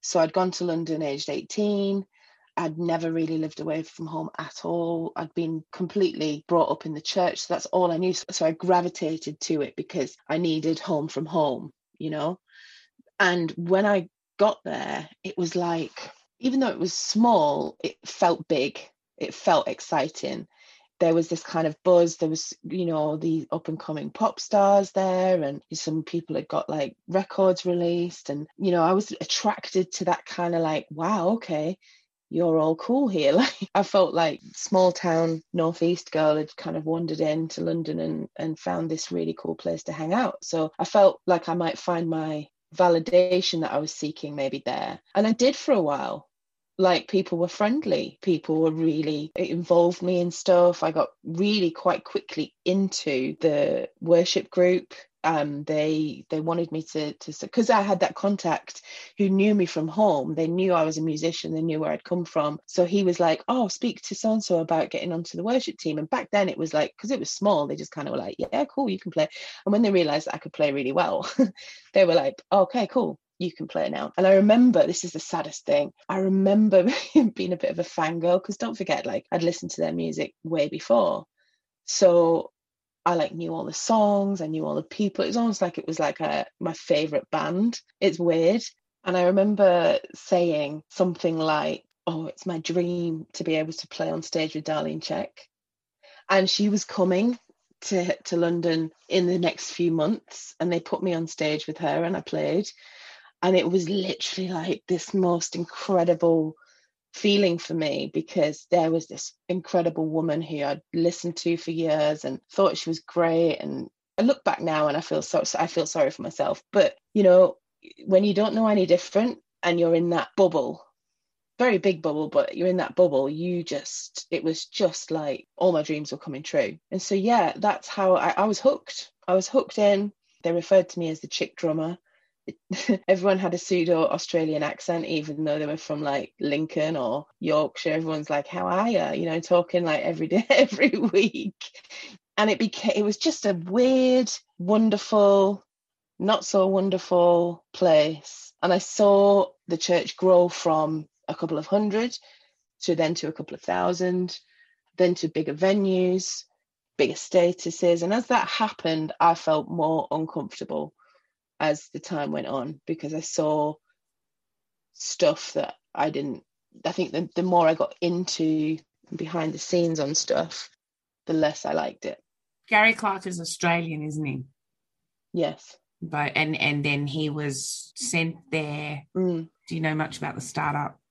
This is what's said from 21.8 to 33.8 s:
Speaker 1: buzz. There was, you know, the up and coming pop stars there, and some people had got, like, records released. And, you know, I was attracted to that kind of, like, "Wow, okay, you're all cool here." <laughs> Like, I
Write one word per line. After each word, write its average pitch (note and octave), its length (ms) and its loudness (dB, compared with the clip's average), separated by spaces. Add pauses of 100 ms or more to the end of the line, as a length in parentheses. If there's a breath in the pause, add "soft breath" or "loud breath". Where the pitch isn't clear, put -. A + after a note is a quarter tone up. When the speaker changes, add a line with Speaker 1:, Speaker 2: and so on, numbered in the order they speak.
Speaker 1:
buzz. E3+ 340 6
There D#3+ 120 -2
was, - 340 -6
you F3+ 240 -4
know, D3+ 320 -2
the D#3+ 320 -2
up E3 180 -6
and D#3+ 100 -6
coming D3 320 -8
pop - 300 -2
stars G3+ 520 4
there, F#3 500 2
and C#3 180 -6 (140)
some D#3+ 300 -4
people E3 320 -6
had D3+ 120 -6
got, D3+ 220 -4
like, D3+ 260 -4 (100)
records F#3 600 2
released. F3 640 -2
And, D3 160 -6 (100)
you G3 140 0
know, F3 120 4
I E3 120 4
was - 260 -2
attracted - 720 -2
to - 140 -6
that E3+ 180 -2
kind F3 300 -4
of, E3 80 0
like, D#3 280 -2
"Wow, E3+ 460 -2
okay, E3 420 -4 (520 soft breath)
you're E3 280 2
all D#3+ 180 2
cool B3+ 320 0
here." D3+ 240 2
<laughs> D#3+ 40 4
Like, A3+ 380 0
I G3+ 80 4